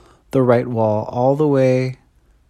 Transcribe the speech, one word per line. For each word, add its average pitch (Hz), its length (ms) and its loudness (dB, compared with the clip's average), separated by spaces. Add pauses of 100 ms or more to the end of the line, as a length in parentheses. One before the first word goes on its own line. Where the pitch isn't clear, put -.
(300)
the 135 140 0
right 123 240 2
wall, 110 380 -2
all 131 300 0
the 151 120 0
way 131 480 0 (540)